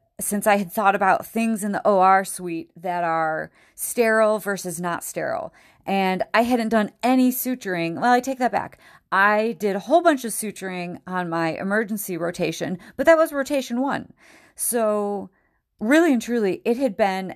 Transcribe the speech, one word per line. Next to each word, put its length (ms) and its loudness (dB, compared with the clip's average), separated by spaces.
since 280 -4
I 100 6
had 140 -4
thought 240 2
about 300 2
things 380 -2
in 80 -2
the 140 -2
O 140 4
R 260 6
suite 500 -8
that 300 -4
are 460 -2
sterile 640 2
versus 400 -6
not 240 -4
sterile. 500 -6
And 380 0
I 100 4
hadn't 260 0
done 220 0
any 280 4
suturing. 640 -4
Well, 160 2
I 100 6
take 180 -6
that 120 0
back. 280 -6
I 480 2
did 160 0
a 60 -4
whole 200 4
bunch 240 2
of 60 -6
suturing 760 -8
on 220 -4
my 280 -2
emergency 600 -2
rotation, 600 -4
but 80 -2
that 120 8
was 140 2
rotation 500 -2
one. 320 -4
So 760 -2
really 340 4
and 80 0
truly, 440 -2
it 120 2
had 200 -2
been 380 -2